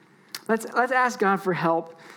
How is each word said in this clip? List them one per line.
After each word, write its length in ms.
Let's, 260
let's 160
ask 300
God 200
for 120
help 480